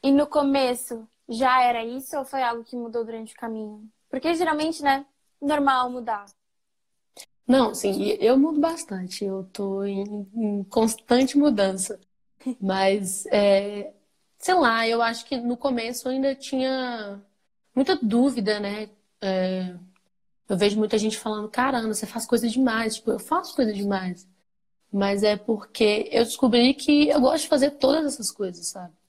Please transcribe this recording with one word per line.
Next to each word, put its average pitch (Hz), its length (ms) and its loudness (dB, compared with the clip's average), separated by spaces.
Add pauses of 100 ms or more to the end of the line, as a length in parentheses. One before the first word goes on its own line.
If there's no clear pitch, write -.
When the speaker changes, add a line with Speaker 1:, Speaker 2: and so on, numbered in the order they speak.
Speaker 1:
E 269 80 4
no 285 160 4
começo, 262 800 0 (200)
já 254 360 2
era 233 200 0
isso 262 340 -10
ou 269 80 -6
foi 262 180 -4
algo 233 200 -4
que - 120 -16
mudou 233 300 -6
durante 226 280 -14
o - 40 -20
caminho? 214 520 -12 (200)
Porque 311 260 -2
geralmente, 320 480 -2
né, 277 220 0 (360)
normal 277 480 2
mudar. 226 360 -8 (1200)
Speaker 2:
Não, 247 280 4
sim, 202 160 -2 (120)
e 415 220 0
eu 254 120 6
mudo 302 240 2
bastante, 202 640 -4
eu 190 260 -6
tô 196 320 -4
em, 196 200 -4 (320)
em 208 300 -2
constante 240 720 2
mudança. 202 600 2 (400)
Speaker 1:
<laughs> 254 220 -8
Speaker 2:
Mas, 190 680 0
é, 202 640 2 (460)
sei 370 160 0
lá, 226 320 4
eu 233 140 2
acho 233 240 -2
que 269 120 -4
no 240 200 -2
começo 240 500 -4
eu 254 60 -2
ainda 269 220 0
tinha 254 840 -6 (540)
muita 277 220 2
dúvida, 226 640 0
né? 208 300 -6 (320)
É, 185 540 -2 (720)
eu 196 80 0
vejo 208 220 2
muita 214 180 0
gente 214 220 -2
falando, 214 300 -8
"Caramba, 240 440 -2
você 214 140 -6
faz 226 180 -8
coisa 233 240 2
demais." 226 460 0
Tipo, - 160 -4
eu - 80 -2
faço - 360 -4
coisa 220 180 2
demais. 196 540 -4 (640)
Mas 196 320 0
é 208 140 4
porque 208 760 0
eu 240 140 4
descobri 240 480 4
que 294 360 4
eu 294 120 4
gosto 302 220 2
de - 60 -10
fazer 285 240 4
todas 294 320 2
essas 233 260 -6
coisas, 175 360 -8
sabe? 180 260 -12 (160)